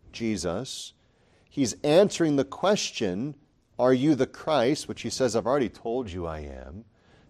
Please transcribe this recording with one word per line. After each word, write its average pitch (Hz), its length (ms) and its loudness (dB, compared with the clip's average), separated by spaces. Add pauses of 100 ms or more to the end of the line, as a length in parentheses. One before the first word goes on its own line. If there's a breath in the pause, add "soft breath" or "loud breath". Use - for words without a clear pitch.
(120)
Jesus. 104 800 -4 (560)
He's 131 340 -2
answering 165 520 4
the 135 100 2
question, 139 920 -2 (440)
"Are 127 140 6
you 135 200 4
the 123 140 2
Christ?" 143 600 0
which - 140 -10
he 117 80 -6
says, 113 260 0
"I've 104 120 0
already 127 220 2
told 117 420 -6
you 87 160 -6
I 78 120 -6
am." 71 460 -14 (440 soft breath)